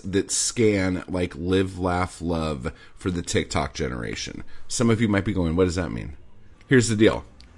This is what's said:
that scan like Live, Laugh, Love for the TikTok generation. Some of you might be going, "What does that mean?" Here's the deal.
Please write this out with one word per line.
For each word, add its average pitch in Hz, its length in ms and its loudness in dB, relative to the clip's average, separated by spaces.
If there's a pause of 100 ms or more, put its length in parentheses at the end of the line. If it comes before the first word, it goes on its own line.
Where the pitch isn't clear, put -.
that 95 300 -2
scan 98 760 2
like 90 300 -4
Live, 92 420 0
Laugh, 90 420 -2
Love 80 520 -2 (240)
for 95 160 -4
the 85 100 -4
TikTok 80 500 -2
generation. 60 720 -6 (240)
Some 117 240 2
of 110 100 4
you 117 60 4
might 98 180 2
be 110 80 0
going, 82 220 0
"What 92 120 6
does 87 100 -2
that 80 160 -2
mean?" 55 240 -8 (500)
Here's 123 220 6
the 110 80 0
deal. 90 280 6 (340)